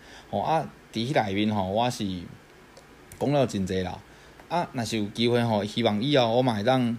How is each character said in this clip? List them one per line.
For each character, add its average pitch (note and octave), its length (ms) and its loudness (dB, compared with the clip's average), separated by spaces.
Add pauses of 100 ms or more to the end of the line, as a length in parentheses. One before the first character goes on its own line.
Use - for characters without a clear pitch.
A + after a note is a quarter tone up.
(300)
吼， G2+ 100 -2
啊， D#3 260 0 (260)
伫 A2+ 140 -4
迄 B2+ 200 2
内 G2 80 -4
面 G#2+ 200 0
吼， F#2+ 140 -2
我 A2 220 0
是 A2 140 -6 (1160)
讲 B2+ 100 0
了 C#3+ 160 4
真 G#2 200 -2
济 F#2 160 -2
啦。 F2+ 180 -6 (480)
啊， E3+ 240 -2
若 B2 120 -4
是 A2 120 -4
有 G#2 100 -2
机 A2+ 220 0
会 A#2+ 140 2
吼， A2 220 2
希 G#2+ 180 -4
望 G#2+ 200 2
以 C#3+ 140 2
后 A#2 200 4
我 C3 60 4
嘛 B2+ 120 2
会 G2+ 80 -2
当 A#2+ 360 2